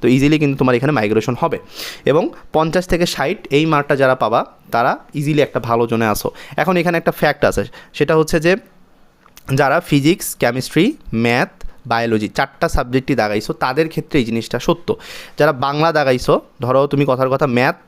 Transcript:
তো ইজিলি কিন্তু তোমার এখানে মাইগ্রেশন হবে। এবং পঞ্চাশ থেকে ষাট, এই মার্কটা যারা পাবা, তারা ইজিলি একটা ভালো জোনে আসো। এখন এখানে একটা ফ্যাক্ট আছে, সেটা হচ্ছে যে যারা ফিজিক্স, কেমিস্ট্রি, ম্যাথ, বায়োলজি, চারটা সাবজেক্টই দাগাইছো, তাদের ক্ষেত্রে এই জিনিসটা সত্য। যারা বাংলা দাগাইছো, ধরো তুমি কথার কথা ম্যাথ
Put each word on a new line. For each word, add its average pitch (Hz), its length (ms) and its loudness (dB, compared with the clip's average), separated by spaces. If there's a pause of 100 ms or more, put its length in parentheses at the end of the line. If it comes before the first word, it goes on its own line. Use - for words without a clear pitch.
তো - 80 2
ইজিলি 139 300 4
কিন্তু 139 200 0
তোমার 127 160 2
এখানে 131 180 0
মাইগ্রেশন 110 480 0
হবে। 160 180 -2 (460)
এবং 156 240 2 (240)
পঞ্চাশ 160 340 0
থেকে 175 200 0
ষাট, 156 440 -4
এই 151 160 2
মার্কটা 147 300 0
যারা 131 180 4
পাবা, 120 300 0 (260)
তারা 135 280 0 (160)
ইজিলি 151 280 0
একটা 123 180 -2
ভালো 117 260 0
জোনে 113 200 0
আসো। 104 240 -2 (260)
এখন 175 200 0
এখানে 170 220 0
একটা 165 140 -2
ফ্যাক্ট 151 320 0
আছে, 101 200 0 (280)
সেটা 151 240 0
হচ্ছে 160 240 2
যে 175 160 2 (1000)
যারা 143 260 2
ফিজিক্স, 151 560 0
কেমিস্ট্রি, 139 600 0 (180)
ম্যাথ, 120 340 0 (380)
বায়োলজি, 117 420 0
চারটা - 400 -2
সাবজেক্টই 131 460 -2
দাগাইছো, 107 380 -2
তাদের 143 360 -2
ক্ষেত্রে 156 300 -4
এই 123 60 2
জিনিসটা 113 340 -4
সত্য। - 380 -2 (420)
যারা 151 140 4
বাংলা 143 400 0
দাগাইছো, 139 480 2 (220)
ধরো 131 240 2
তুমি 143 220 0
কথার 131 220 0
কথা 135 160 0
ম্যাথ 131 300 0 (100)